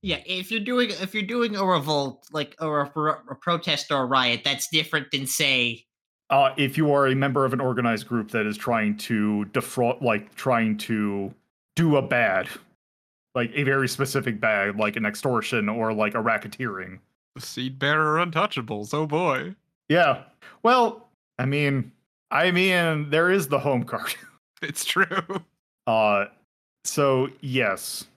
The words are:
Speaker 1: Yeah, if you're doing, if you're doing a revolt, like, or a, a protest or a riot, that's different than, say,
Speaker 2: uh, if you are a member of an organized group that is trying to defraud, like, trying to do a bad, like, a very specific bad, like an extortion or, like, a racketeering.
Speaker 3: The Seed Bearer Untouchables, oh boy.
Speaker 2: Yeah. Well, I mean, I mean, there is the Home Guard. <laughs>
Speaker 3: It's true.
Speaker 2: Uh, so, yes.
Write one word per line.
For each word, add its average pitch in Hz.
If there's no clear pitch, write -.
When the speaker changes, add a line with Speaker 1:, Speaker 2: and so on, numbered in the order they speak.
Speaker 1:
Yeah, 175
if 185
you're 226
doing, 247
if 190
you're 214
doing 226
a 196
revolt, 147
like, 147
or 151
a, 151
a -
protest 170
or 139
a 127
riot, 123
that's 143
different 151
than, 135
say, 127
Speaker 2:
uh, 139
if 139
you 151
are 139
a 131
member 135
of 127
an 127
organized 120
group 113
that 110
is 104
trying 107
to 107
defraud, 123
like, 107
trying 113
to 101
do 160
a 131
bad, 104
like, 120
a 143
very 135
specific 131
bad, 104
like 107
an 110
extortion 110
or, 110
like, 107
a 113
racketeering. 104
Speaker 3:
The 135
Seed 131
Bearer 151
Untouchables, 123
oh 156
boy. 151
Speaker 2:
Yeah. 165
Well, 233
I 127
mean, 139
I 165
mean, 175
there 165
is 185
the -
Home 131
Guard. -
<laughs> -
Speaker 3:
It's -
true. 190
Speaker 2:
Uh, 107
so, 139
yes. 123